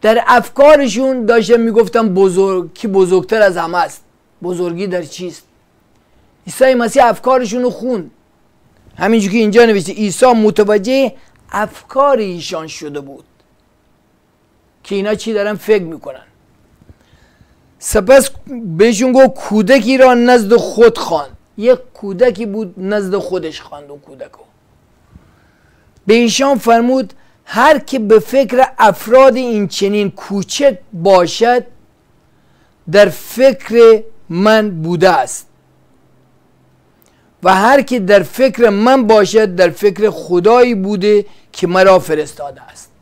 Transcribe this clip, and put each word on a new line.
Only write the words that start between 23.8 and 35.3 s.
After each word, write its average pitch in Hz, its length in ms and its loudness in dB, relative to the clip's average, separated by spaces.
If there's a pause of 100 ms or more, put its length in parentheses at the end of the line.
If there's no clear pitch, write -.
اون 147 80 -20
کودکو. 135 440 -20 (1600)
به 202 60 2
ایشان 240 440 0
فرمود: 233 560 0 (320)
«هر 277 340 2
که - 200 -8
به 214 200 4
فکر 254 480 0 (100)
افراد 233 580 4
این 233 320 -4
چنین 202 440 -4
کوچک 202 680 -2 (160)
باشد، 196 680 0 (1300)
در 196 180 6
فکر 226 960 2 (260)
من 202 520 0
بوده 170 280 0
است، 147 380 -4 (2000)